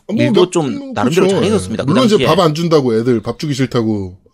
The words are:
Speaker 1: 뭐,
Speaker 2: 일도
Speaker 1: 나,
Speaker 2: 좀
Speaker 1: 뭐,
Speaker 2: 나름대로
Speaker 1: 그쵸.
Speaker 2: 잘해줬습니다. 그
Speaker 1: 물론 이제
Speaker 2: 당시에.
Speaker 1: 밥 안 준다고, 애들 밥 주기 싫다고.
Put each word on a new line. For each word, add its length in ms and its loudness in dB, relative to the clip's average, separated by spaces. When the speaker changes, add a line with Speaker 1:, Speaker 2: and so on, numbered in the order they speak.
Speaker 1:
뭐, 80 -4
Speaker 2:
일도 300 4
Speaker 1:
나, 40 -6
Speaker 2:
좀 280 -2
Speaker 1:
뭐, 160 -12
Speaker 2:
나름대로 320 2
Speaker 1:
그쵸. 100 2
Speaker 2:
잘해줬습니다. 480 -2
그 60 0
Speaker 1:
물론 160 0
이제 100 2
Speaker 2:
당시에. 100 0
Speaker 1:
밥 140 2
안 140 2
준다고, 440 0
애들 220 0
밥 180 -8
주기 140 -4
싫다고. 640 -2